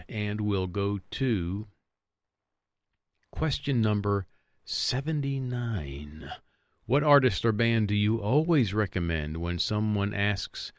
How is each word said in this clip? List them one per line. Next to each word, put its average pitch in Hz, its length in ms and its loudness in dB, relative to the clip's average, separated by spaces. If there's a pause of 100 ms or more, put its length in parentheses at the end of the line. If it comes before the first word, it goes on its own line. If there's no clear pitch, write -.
and 104 320 -4
we'll 101 280 0
go 101 320 -2 (120)
to 104 560 -2 (1600)
question 143 480 0
number 101 460 2 (400)
seventy-nine. 123 1700 -4 (560)
What 139 160 2
artist 135 420 4
or 113 60 4
band 113 360 2
do 104 80 0
you 104 240 2
always 127 540 2
recommend 82 640 0
when 87 220 -2
someone 104 560 0
asks - 640 -4